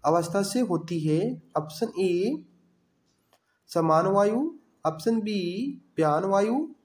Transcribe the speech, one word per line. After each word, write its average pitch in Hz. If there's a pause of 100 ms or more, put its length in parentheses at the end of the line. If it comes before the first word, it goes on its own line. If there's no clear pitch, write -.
अवस्था 165
से 196
होती 175
है? 156 (160)
ऑप्शन 156
ए 190 (1200)
समान 165
वायु, 214 (260)
ऑप्शन 220
बी 208 (240)
प्यान 156
वायु 214